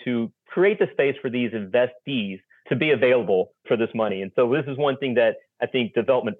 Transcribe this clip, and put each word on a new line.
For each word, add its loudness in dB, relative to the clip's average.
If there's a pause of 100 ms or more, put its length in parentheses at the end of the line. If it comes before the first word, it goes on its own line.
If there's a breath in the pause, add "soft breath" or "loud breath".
to -2 (160)
create 2
the 2
space 0
for -4
these -2
investees -2 (280 soft breath)
to 0
be 0
available 2 (140)
for 0
this 0
money. -2
And -8
so 2
this 0
is -8
one 0
thing -4
that 2 (260)
I -2
think -2
development 0